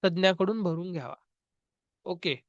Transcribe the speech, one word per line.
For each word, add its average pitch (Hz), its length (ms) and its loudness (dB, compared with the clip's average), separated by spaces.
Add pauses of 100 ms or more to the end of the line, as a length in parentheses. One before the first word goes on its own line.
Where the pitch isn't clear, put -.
तज्ञाकडून 190 580 2
भरून 175 300 -2
घ्यावा. 139 220 -8 (880)
ओके. 170 320 -2 (120)